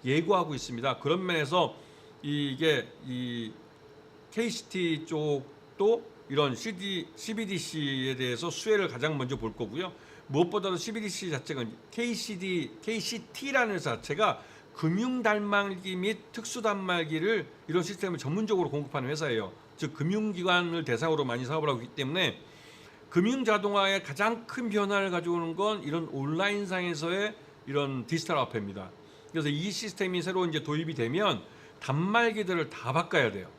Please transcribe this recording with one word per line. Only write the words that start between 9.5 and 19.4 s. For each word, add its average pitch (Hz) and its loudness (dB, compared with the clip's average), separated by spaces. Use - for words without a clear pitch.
거고요. 131 -6
무엇보다도 180 2
씨비디씨 208 -6
자체가 131 -4
케이씨디, 190 -4
케이씨티라는 233 -2
회사 139 -2
자체가 175 0
금융 226 2
단말기 202 2
및 196 -2
특수 226 -8
단말기를 180 0
이런 170 4
시스템을 180 -2
전문적으로 180 2
공급하는 139 -2
회사예요. 123 0